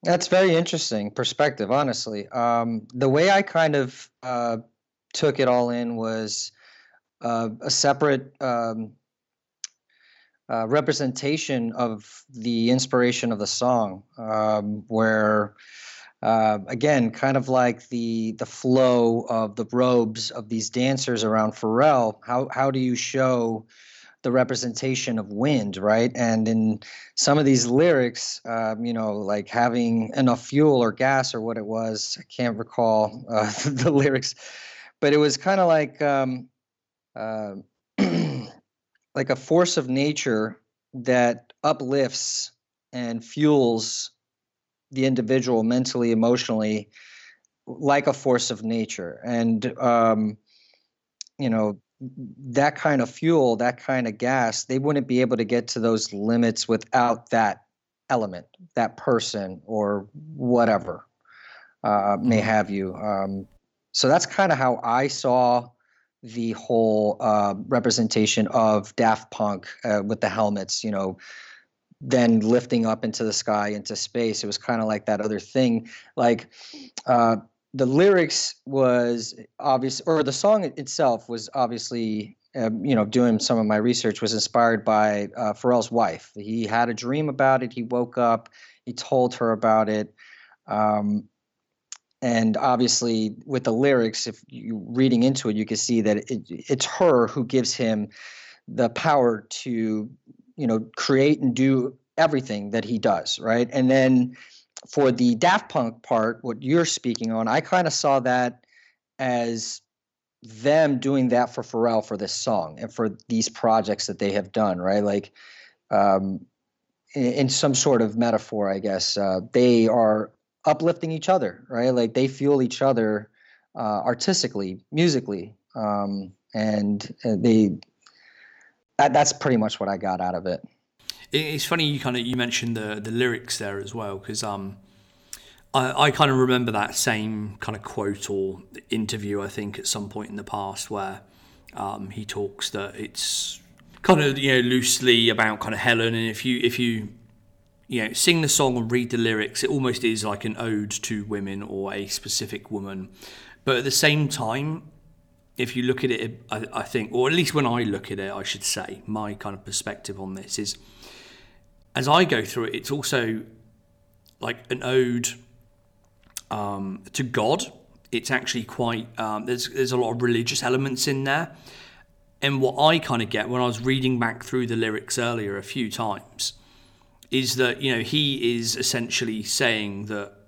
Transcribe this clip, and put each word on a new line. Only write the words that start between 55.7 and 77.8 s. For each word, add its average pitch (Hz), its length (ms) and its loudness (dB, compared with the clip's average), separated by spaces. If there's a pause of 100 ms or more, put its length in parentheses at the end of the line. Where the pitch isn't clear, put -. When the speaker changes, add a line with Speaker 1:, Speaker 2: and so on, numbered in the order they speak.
Speaker 1:
those 110 320 0
limits 113 540 0
without 117 640 0
that 110 340 0 (440)
element, 104 380 -2 (280)
that 117 220 -2
person 104 680 -2
or 104 400 -2 (280)
whatever, 113 720 2 (800)
uh, 101 360 2
may 117 180 2
Speaker 2:
Mm-hmm. 101 80 0
Speaker 1:
have 107 240 0
you. 95 240 -4
Um, 98 520 -6 (460)
so - 160 2
that's 170 180 4
kinda 190 280 2
how 127 280 0
I 123 260 0
saw 123 600 2 (540)
the 113 300 -6
whole, 107 680 2
uh, 104 340 2 (140)
representation 113 800 2
of 107 480 2
Daft 113 340 2
Punk, 101 380 -4 (160)
uh, 104 200 0
with 104 160 -4
the 104 80 0
helmets, 101 560 -2
you 110 60 -4
know, 98 280 -4 (800)
then 123 400 4
lifting 117 460 2
up 110 180 -2
into 110 200 -4
the 110 80 0
sky, 104 360 0
into 104 260 -8
space. 113 480 -4
It 107 40 -6
was 101 120 -6
kinda 113 260 -2
like 107 220 -2
that 104 140 0
other 107 200 -2
thing. 117 480 0 (280)
Like, 120 320 2 (580)
uh, 117 300 4 (360)
the 127 140 0